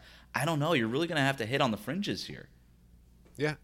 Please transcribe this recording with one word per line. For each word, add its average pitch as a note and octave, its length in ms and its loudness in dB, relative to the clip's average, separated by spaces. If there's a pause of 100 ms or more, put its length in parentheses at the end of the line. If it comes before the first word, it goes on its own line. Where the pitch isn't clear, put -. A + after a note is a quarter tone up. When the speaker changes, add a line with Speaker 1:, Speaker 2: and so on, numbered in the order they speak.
(360)
Speaker 1:
I B2+ 80 0
don't D#3 160 0
know. D#3 120 2
You're A#2+ 140 4
really C#3 220 0
gonna - 140 0
have C3+ 160 4
to A2+ 80 -4
hit C3+ 140 0
on B2+ 120 4
the G#2 40 0
fringes C#3 500 -4
here. - 220 -14 (880)
Speaker 2:
Yeah, D3 280 -2